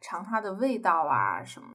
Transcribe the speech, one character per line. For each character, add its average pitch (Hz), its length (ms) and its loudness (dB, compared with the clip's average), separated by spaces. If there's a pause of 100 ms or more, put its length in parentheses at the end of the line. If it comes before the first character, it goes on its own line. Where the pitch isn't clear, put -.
尝 180 240 -8
它 220 160 0
的 202 120 -4
味 240 260 0
道 165 260 4
啊 98 380 2
什 - 180 -16
么， - 140 -20